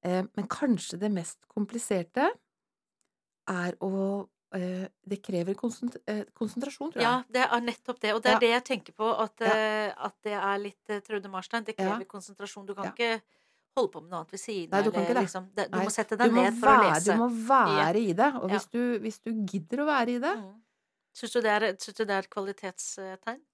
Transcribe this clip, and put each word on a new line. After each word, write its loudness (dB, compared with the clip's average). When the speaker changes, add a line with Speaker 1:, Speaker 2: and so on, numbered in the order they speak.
Speaker 1:
Eh, 0
men -4
kanskje -2
det 0
mest -4
kompliserte -2
er -4
å, -2
eh, -6
det -6
krever -2
konsent-, -6
eh, -4
konsentrasjon, -6
tror -6
jeg. 4
Speaker 2:
Ja, 2
det 0
er 2
nettopp -6
det. 0
Og 0
det 6
er 8
Speaker 1:
Ja. 4
Speaker 2:
det 6
jeg 2
tenker -6
på, 0
at, -2
Speaker 1:
Ja. 2
Speaker 2:
eh, 0
at -8
det -6
er 0
litt, -8
eh, -2
Trude -8
Marstein. -6
Det -8
Speaker 1:
Ja. 0
Speaker 2:
krever -8
konsentrasjon. -14
Du -8
kan -8
Speaker 1:
Ja. -6
Speaker 2:
ikke -2
holde 2
på -12
med -18
noe -6
annet -14
ved -12
siden -6
Speaker 1:
Nei, 2
du 4
Speaker 2:
av, 0
Speaker 1:
kan 0
ikke 0
Speaker 2:
eller 2
Speaker 1:
det. 0
Speaker 2:
liksom, -10
det, -2
du -4
Speaker 1:
Nei. 2
Speaker 2:
må -2
sette -2
Speaker 1:
Du -2
Speaker 2:
deg 6
Speaker 1:
må 6
Speaker 2:
ned 2
for 4
å 10
Speaker 1:
være, 8
Speaker 2:
lese. 2
Speaker 1:
du 4
må 0
være 6
Speaker 2:
Ja. 2
Speaker 1:
i 2
det. 4
Og -4
Speaker 2:
Ja. 2
Speaker 1:
hvis -8
du, -2
hvis -8
du -6
gidder -6
å 0
være 2
i -2
det, -2
Speaker 2:
Mm. -16
Synes -10
du 2
det 4
er, 2
synes -12
du -2
det -4
er 2
et -10
kvalitetstegn? -10